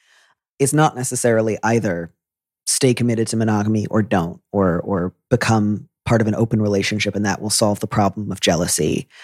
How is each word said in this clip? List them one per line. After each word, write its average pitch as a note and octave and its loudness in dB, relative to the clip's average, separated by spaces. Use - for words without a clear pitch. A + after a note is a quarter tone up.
is C#3 2
not D3+ 2
necessarily A2+ 0
either G2+ -2
stay - 2
committed A2+ 0
to A2+ -4
monogamy G#2+ 0
or A2 0
don't, F2 -2
or, F2+ 0
or F2+ -4
become G#2 0
part A#2 2
of A2 2
an A2 0
open A2+ 0
relationship, G#2 0
and G#2 0
that G2 -2
will G#2 -6
solve G#2 0
the G#2+ -6
problem G2+ 0
of F#2+ -8
jealousy. E2+ 0